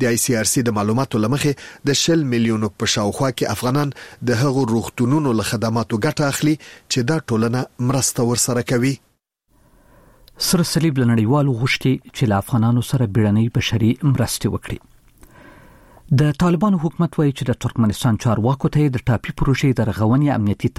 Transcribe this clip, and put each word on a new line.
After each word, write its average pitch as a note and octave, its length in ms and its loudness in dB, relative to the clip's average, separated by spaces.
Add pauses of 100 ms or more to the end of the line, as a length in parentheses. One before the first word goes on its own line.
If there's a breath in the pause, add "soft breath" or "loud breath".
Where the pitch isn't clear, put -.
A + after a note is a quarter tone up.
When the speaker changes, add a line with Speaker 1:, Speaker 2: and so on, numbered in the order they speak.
Speaker 1:
د B2 100 2
آی A#2 140 0
سی B2 160 0
آر G#2+ 140 0
سی B2 160 0
د G#2+ 100 -2
معلوماتو A2 460 0
له A#2 80 0
مخې، C#3+ 180 0 (340 loud breath)
د C#3+ 160 0
شل E3 300 2
میلیونو A2 400 0 (100)
په G#2+ 140 -2
شاوخوا A2+ 340 -2
کې B2 240 -4
افغانان C3+ 400 -2 (380 loud breath)
د A#2 100 0
هغو C3+ 320 0
روغتونونو B2 640 0
له G#2 140 -2
خدماتو A2+ 560 -2
ګټه D3+ 240 -2
اخلي D3+ 260 0
چې - 400 -8 (160)
دا D#3 160 -2
ټولنه B2 640 -2
مرسته A#2+ 380 0
ورسره A#2+ 420 -2
کوي. B2+ 200 0 (1600 soft breath)
Speaker 2:
سره F3 240 2
صلیب D#3 240 2
له A#2 160 4
نړیوالو B2 480 2
غوښتي C3 340 0 (200)
چې - 120 0
له G2 160 2
افغانانو A#2 480 2
سره B2 140 2
بیړنۍ G#2+ 400 2 (100)
بشري G#2+ 460 0
مرستې B2 520 0
وکړي. - 240 -8 (1400 loud breath)
د D3+ 100 4 (120)
طالبانو F3+ 420 2
حکومت E3+ 340 -2
وایي C#3+ 140 2
چې C3 160 -6
د A#2+ 160 -2
ترکمنستان A2 580 0
چارواکو A#2+ 520 0
ته D3 60 4
یې C#3+ 140 2
د A2+ 140 -4
ټاپي - 320 -2
پروژې C3 380 2
د A2 100 0
رغونې A2+ 480 2
امنیتي G#2 420 -2